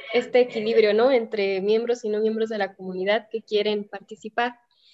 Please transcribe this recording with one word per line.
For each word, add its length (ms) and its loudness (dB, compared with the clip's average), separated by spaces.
este 280 2
equilibrio, 520 2
¿no? 180 4
Entre 500 0
miembros 420 0
y 60 -4
no 100 -2
miembros 300 0
de 80 -6
la 180 -2
comunidad 560 -2
que 100 -6
quieren 460 -2
participar. 680 -8